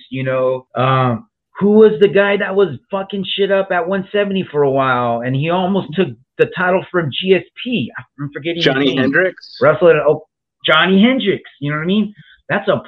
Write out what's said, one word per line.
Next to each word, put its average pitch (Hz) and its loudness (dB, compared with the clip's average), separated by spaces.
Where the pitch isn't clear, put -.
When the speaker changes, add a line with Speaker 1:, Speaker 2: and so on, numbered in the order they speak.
Speaker 1:
you 131 -6
know. 131 -2
Um, 127 0
who 202 2
was 214 6
the 196 4
guy 202 2
that 190 -4
was 175 0
fucking 196 -6
shit 196 -2
up 190 0
at 175 -2
one 190 -4
seventy 196 -2
for 147 0
a 135 2
while, 123 0
and 127 -4
he 147 -2
almost 185 -2
took 170 0
the 151 4
title 180 -2
from 170 -2
G 185 0
S 175 0
P? 214 -6
I'm 143 -10
forgetting 165 -8
his 165 -2
Speaker 2:
Johnny 135 2
Speaker 1:
name. 127 -2
Speaker 2:
Hendricks? 160 -2
Speaker 1:
Wrestled 156 4
at, 151 -2
oh, 151 0
Johnny 170 4
Hendricks, 208 0
you 143 -6
know 151 -4
what 156 -6
I 165 -4
mean? 208 -2
That's 196 -4
a 143 0